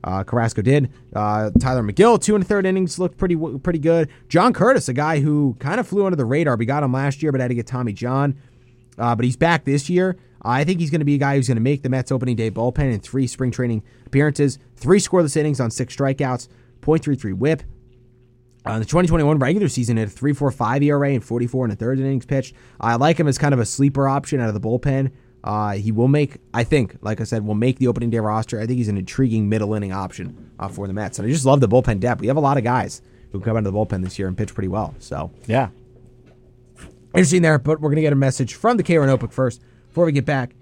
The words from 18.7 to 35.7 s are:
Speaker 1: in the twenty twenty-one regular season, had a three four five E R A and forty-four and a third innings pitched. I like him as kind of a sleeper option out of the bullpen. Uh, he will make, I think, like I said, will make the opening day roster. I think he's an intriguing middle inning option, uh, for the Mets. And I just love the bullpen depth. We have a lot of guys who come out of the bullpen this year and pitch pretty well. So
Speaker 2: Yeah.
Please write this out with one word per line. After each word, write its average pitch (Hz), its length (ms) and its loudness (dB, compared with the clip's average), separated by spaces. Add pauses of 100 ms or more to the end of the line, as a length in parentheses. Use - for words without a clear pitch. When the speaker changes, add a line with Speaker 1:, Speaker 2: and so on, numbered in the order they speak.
Speaker 1:
in 113 60 -2
the 107 60 -2
twenty 175 220 2
twenty-one 156 300 2
regular 156 320 2
season, 117 280 -2
had 110 100 -2
a 95 40 -10
three 143 220 -2
four 139 160 0
five 135 320 0
E 147 100 4
R 143 140 2
A 139 80 0
and 120 100 -2
forty-four 120 420 -2
and 110 80 -2
a - 20 -6
third 127 240 -2
innings 135 260 -2
pitched. 135 300 -4 (240)
I 117 160 0
like 147 240 2
him 156 80 2
as 139 100 0
kind 143 160 2
of 123 60 2
a 110 80 0
sleeper 139 400 2
option 135 340 -2
out 117 60 0
of 107 80 -2
the 104 40 -4
bullpen. 131 520 -2 (320)
Uh, 104 280 -2
he 104 200 -2
will 117 160 2
make, 147 300 2 (160)
I 120 100 0
think, 123 380 0
like 107 180 -6
I 113 40 -4
said, 107 200 -4
will 107 120 -2
make 127 240 0
the 131 80 2
opening 117 240 -2
day 113 80 0
roster. 110 400 -4
I 110 80 -6
think 123 100 -2
he's 113 120 -2
an 101 100 -2
intriguing 110 500 0
middle 107 240 0
inning 101 180 -4
option, 95 680 -10
uh, 98 80 -8
for 98 180 -10
the 98 80 -8
Mets. 104 240 -6
And 104 100 -4
I 123 40 0
just 139 160 0
love 139 140 6
the 117 60 4
bullpen 113 320 2
depth. 120 220 -2
We 104 60 -2
have 139 100 0
a 156 40 0
lot 139 180 2
of 110 40 -4
guys 120 380 -2 (300)
who 98 100 -8
come 113 160 -2
out 107 80 -2
of 95 80 -4
the - 0 -
bullpen 101 300 -2
this 92 160 -8
year 95 80 -2
and 92 100 -6
pitch 107 160 -6
pretty 95 140 -6
well. 92 320 -6
So 76 320 -10 (160)
Speaker 2:
Yeah. 120 220 0 (1400)